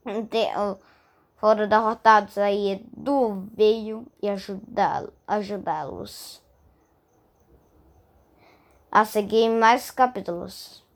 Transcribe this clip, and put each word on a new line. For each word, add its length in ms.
de-, 460
foram 320
derrotados. 680
Aí 340
Edu 800
veio 500
e 80
ajudá-lo, 840
ajudá-los 1160
a 140
seguir 440
mais 440
capítulos. 920